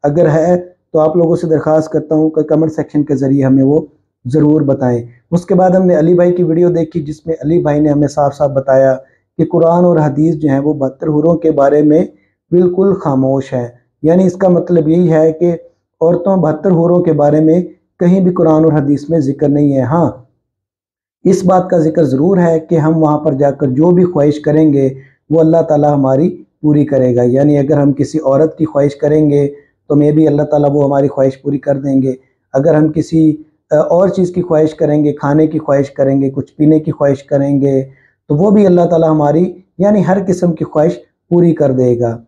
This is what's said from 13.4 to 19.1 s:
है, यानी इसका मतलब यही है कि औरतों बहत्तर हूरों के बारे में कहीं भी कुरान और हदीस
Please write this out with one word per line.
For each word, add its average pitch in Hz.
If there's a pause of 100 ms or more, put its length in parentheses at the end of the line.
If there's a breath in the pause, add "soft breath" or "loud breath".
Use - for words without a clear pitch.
है, 120 (220)
यानी 180
इसका 185
मतलब 165
यही 170
है 160
कि 170 (420)
औरतों 175
बहत्तर 156
हूरों 175
के 165
बारे 147
में 165 (260)
कहीं 185
भी 180
कुरान 160
और 151
हदीस 143